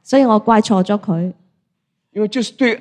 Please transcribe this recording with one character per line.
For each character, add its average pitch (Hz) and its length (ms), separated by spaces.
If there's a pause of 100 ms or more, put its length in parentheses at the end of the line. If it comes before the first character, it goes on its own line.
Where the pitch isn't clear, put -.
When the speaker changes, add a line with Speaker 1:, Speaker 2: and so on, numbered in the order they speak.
Speaker 1:
所 - 140
以 277 60
我 220 160
怪 220 220
錯 190 220
咗 202 160
佢。 180 340 (800)
Speaker 2:
因 202 100
為 214 60
就 240 140
是 - 120
對 240 280